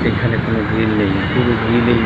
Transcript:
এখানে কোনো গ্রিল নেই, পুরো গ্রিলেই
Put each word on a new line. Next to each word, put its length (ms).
এখানে 340
কোনো 160
গ্রিল 300
নেই, 120
পুরো 200
গ্রিলেই 420